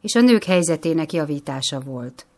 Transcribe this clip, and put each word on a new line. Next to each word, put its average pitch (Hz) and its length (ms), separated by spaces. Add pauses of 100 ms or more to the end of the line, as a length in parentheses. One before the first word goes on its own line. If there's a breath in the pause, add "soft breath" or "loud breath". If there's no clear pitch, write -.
és - 140
a 240 60
nők 240 220
helyzetének 165 680
javítása 143 680
volt. 127 460 (120)